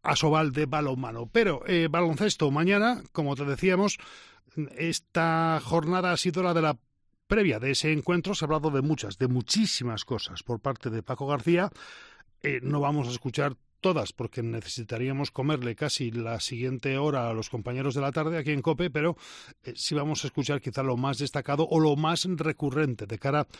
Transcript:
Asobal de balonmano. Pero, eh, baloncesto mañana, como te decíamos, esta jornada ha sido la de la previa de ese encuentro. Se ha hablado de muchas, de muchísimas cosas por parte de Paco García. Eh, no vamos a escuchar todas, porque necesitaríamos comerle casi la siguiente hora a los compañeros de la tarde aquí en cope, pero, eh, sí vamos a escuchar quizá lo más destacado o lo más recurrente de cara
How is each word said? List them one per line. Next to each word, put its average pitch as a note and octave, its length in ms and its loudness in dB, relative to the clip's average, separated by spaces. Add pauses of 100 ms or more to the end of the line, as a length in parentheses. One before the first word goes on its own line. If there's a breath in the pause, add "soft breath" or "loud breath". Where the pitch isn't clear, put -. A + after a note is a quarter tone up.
Asobal D#3 500 2
de D3+ 140 0
balonmano. B2+ 640 -4
Pero, G3+ 360 2
eh, E3+ 200 4
baloncesto E3 600 2
mañana, G3+ 520 2 (100)
como C#3+ 240 -2
te C#3+ 80 -4
decíamos, F#3 540 2 (760 loud breath)
esta E3 840 0
jornada F3 480 2
ha E3+ 60 2
sido F3+ 260 0
la F3 120 2
de E3 80 4
la D3+ 140 2 (500)
previa G3 320 4
de C3 140 0
ese D#3 200 2
encuentro. E3 420 0
Se D#3 100 -4
ha - 20 0
hablado D#3 240 0
de C#3 120 2
muchas, C#3+ 360 -2
de C3 100 2
muchísimas B2 760 0
cosas - 400 -6
por A#2 160 -4
parte C3 300 -4
de A2 120 -4
Paco C3+ 240 -6
García. E3+ 440 2 (720 loud breath)
Eh, C#3 200 -2
no C#3 180 0
vamos C#3+ 280 0
a - 20 -4
escuchar C3 460 -2 (240)
todas, D#3 320 0
porque A#2 320 -6
necesitaríamos A#2+ 880 -4
comerle C3 420 -2
casi C3+ 380 -2
la A2+ 280 -4
siguiente B2+ 580 -4
hora C#3 300 0
a A#2 60 -2
los A2 160 -4
compañeros B2 460 -4
de C#3+ 40 -2
la C#3 120 0
tarde D#3+ 260 -2
aquí D3 140 -4
en C#3 100 -2
cope, E3 280 0
pero, D3+ 260 0 (480 loud breath)
eh, B2 120 -12
sí - 200 -4
vamos D3 280 -2
a C#3+ 40 -2
escuchar C#3 320 -2
quizá C3+ 240 -4
lo B2+ 120 0
más C3 220 0
destacado C#3+ 500 0
o D#3+ 120 4
lo D3+ 160 6
más D#3 300 0 (100)
recurrente C#3+ 680 -2
de G#2+ 120 -6
cara C#3+ 280 0 (140)